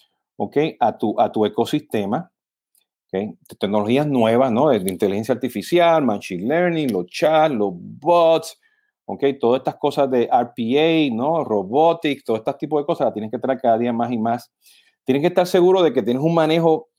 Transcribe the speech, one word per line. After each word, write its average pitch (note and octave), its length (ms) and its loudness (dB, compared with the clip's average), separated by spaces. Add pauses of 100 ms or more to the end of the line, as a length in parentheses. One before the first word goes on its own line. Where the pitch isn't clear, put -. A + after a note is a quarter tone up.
(360)
¿ok? G#2+ 220 -4 (200)
A A2 200 0
tu, G#2+ 200 -2
a A2 140 0
tu G#2+ 140 2
ecosistema, A2+ 840 -4 (760)
¿ok? G2 320 -6 (200)
Tecnologías G#2+ 480 0
nuevas, B2 460 2
¿no? C3 160 2
De C3 80 4 (140)
inteligencia G2+ 420 -2
artificial, D#3 720 0
machine G2+ 420 -4
learning, D#3+ 460 -2
los F2+ 140 -4
chats, D#3 480 0
los G#2 180 -2
bots, D#3 880 0 (460)
¿ok? - 180 -4 (160)
Todas A#2+ 200 2
estas - 160 -6
cosas C#3+ 340 0
de B2 140 2
R B2 300 0
P A#2+ 240 -2
A, D#3 360 2
¿no? D3 300 -2
Robotics, C3+ 800 0
todo A2+ 120 -2
este A2+ 180 -4
tipo D#3 240 -4
de G3+ 60 -2
cosas E3 220 -2
las G#2 80 -2
tienes G#2+ 160 -8
que B2 80 -6
traer B2+ 200 -4
cada A2+ 200 2
día A#2+ 160 -2
más A#2 180 -4
y A#2+ 60 -4
más. A#2 340 -6 (520)
Tienes C#3 180 0
que E3+ 60 2
estar F3+ 180 2
seguro F#3 360 4
de D3+ 120 2
que C3 80 2
tienes B2 200 -2
un E3 120 0
manejo D#3+ 640 2